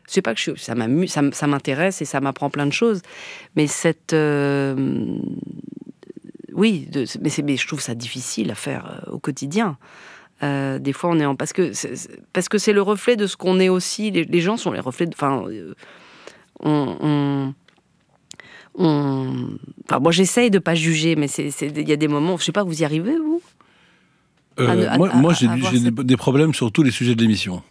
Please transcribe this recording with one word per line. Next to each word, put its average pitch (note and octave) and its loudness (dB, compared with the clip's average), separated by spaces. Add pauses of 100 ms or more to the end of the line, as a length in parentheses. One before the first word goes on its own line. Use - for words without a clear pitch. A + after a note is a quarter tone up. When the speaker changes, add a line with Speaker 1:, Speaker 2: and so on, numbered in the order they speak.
Speaker 1:
C'est - 0
pas A2+ 0
que - -8
je - -4
suis, - -8
ça A#2 -6
m'amu-, B2 2
ça - -2
m-, C#3+ 2
ça D3 -2
m'intéresse C#3+ 0
et - -4
ça C#3 -2
m'apprend C#3 -2
plein C#3+ 0
de C#3+ 0
choses. A3 2 (560)
Mais D3+ 4
cette, - -2
euh, C#3+ 2 (1800)
oui, F3+ 2
de, C3+ 0 (180)
mais D3+ 0
c'est, D3+ -2
mais C#3+ 0
je - -2
trouve D3 -6
ça B2 -4
difficile B2 -6
à G#2+ -6
faire, - -8
euh, - -12
au - -8
quotidien. D3+ -4 (640)
Euh, C#3 -2
des C3+ -4
fois, F3 -2
on E3 4
est D3+ 2
en, C#3 0
parce C3+ -6
que E3+ 0
c'est, - -8
c'est, - -16 (120)
parce F#3 -2
que G#3+ 2
c'est G#3 2
le G3+ 4
reflet G#3 2
de G#3 0
ce F#3 -4
qu'on F#3 2
est F#3 6
aussi. F#3 -2
Les, E3+ 0
les F3 2
gens G3+ 0
sont F3+ -2
les A2 -4
reflets C3 -2
de, D#3 -6
enfin, C#3 0
euh, F#2 -12 (840)
on, D3 0
on, C#3+ 0 (1200)
on, C3+ 0 (400)
enfin, - 2
moi, D#3+ 4
j'essaye G3 4
de G3 6
pas E3+ 0
juger, D#3+ 2
mais D3 2
c'est, C#3+ -6
c'est, C#3 -6
il D3+ -4
y D3+ 6
a D3 2
des D3+ 2
moments, D3+ 0
je D3+ -4
sais E3 -2
pas, G3+ 2
vous D#3+ -2
y - 2
arrivez, E3 0
vous ? D#4+ -2 (1200)
Speaker 2:
Euh, B2 2
Speaker 1:
À A#2 4
ne, - 4
à, - 0
Speaker 2:
moi, F#3 4
Speaker 1:
à, - 2
Speaker 2:
moi, D3+ 6
Speaker 1:
à - 4
Speaker 2:
j'ai, C3 2
Speaker 1:
avoir B2 0
Speaker 2:
j'ai B2+ 4
Speaker 1:
cette A#2+ 2
Speaker 2:
des, B2+ -4
des B2+ 4
problèmes C#3+ 4
sur A#2 0
tous D#3+ 4
les C3 6
sujets B2 2
de A2+ 2
l'émission. F#2+ 2